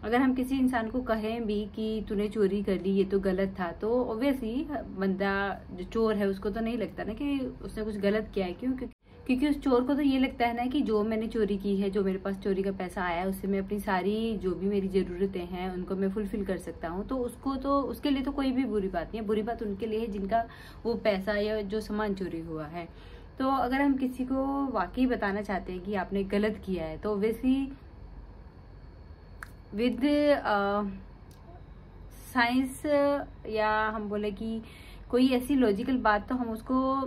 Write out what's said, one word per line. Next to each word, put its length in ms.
अगर 120
हम 180
किसी 240
इंसान 300
को 120
कहें 460
भी 280
कि 340
तूने 200
चोरी 340
कर 100
ली, 180
ये 140
तो 160
गलत 400
था, 120
तो 420
obviously 560
बंदा 880
जो 120
चोर 300
है 120
उसको 240
तो 100
नहीं 180
लगता 260
ना 80
कि 260
उसने 220
कुछ 120
गलत 380
किया 120
है। 60
क्यों? 200
क्योंकि, 220
क्योंकि 220
उस 120
चोर 240
को 100
तो 80
ये 160
लगता 280
है 100
ना 100
कि 140
जो 240
मैंने 240
चोरी 300
की 180
है, 140
जो 140
मेरे 140
पास 200
चोरी 240
का 100
पैसा 320
आया 160
है, 80
उससे 200
मैं 100
अपनी 220
सारी 560
जो 180
भी 120
मेरी 220
ज़रूरतें 580
हैं 280
उनको 220
मैं 140
fulfill 340
कर 120
सकता 320
हूँ। 200
तो 80
उसको 400
तो, 260
उसके 280
लिए 120
तो 100
कोई 200
भी 120
बुरी 240
बात 180
नहीं 140
है। 60
बुरी 160
बात 200
उनके 240
लिए 140
है 60
जिनका 380
वो 120
पैसा 380
या 300
जो 180
सामान 340
चोरी 260
हुआ 260
है। 540
तो 100
अगर 320
हम 160
किसी 280
को 420
वाकई 400
बताना 360
चाहते 300
हैं 80
कि 140
आपने 300
गलत 400
किया 200
है, 140
तो 180
obviously 500
with, 300
अ, 380
science 720
या 420
हम 200
बोले 220
कि 320
कोई 180
ऐसी 260
logical 420
बात 320
तो 60
हम 140
उसको 580